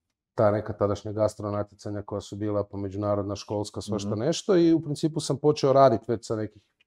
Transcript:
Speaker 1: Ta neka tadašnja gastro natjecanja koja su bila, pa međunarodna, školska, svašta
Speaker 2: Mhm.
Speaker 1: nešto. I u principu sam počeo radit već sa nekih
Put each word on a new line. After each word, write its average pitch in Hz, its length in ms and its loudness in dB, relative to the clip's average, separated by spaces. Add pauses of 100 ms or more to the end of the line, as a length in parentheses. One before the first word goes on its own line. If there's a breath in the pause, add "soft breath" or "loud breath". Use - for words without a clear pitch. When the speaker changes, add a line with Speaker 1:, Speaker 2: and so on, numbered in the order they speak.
(360)
Speaker 1:
Ta 107 160 4
neka 101 220 -2
tadašnja 101 380 -2
gastro 104 400 -2
natjecanja 104 500 -6
koja 101 200 -8
su - 140 -14
bila, 104 280 -2
pa 98 140 -10
međunarodna, 101 580 -2
školska, 104 460 -6
svašta 101 280 -4
Speaker 2:
Mhm. 107 100 -2
Speaker 1:
nešto. 165 380 0
I 170 160 4
u 160 80 2
principu 151 380 -4
sam 143 180 -2
počeo 147 360 2
radit 131 340 6
već 113 200 -2
sa 117 80 -2
nekih 107 260 -6 (240)